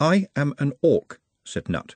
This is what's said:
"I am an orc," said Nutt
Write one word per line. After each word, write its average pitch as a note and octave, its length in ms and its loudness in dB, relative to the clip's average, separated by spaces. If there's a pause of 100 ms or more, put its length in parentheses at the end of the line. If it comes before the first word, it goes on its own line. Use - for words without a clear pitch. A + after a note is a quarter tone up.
"I F#3 340 2
am C#3+ 240 -2
an C#3+ 140 -2 (100)
orc," - 380 0 (240)
said - 240 -8
Nutt - 280 -6